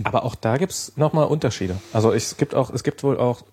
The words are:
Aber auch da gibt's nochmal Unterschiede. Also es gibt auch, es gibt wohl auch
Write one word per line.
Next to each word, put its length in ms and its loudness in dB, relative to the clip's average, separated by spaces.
Aber 200 0
auch 100 -4
da 240 0
gibt's 380 -4
nochmal 300 2
Unterschiede. 500 -2
Also 180 4
es 240 -2
gibt 180 -2
auch, 160 2
es 120 -6
gibt 200 -4
wohl 160 2
auch 240 0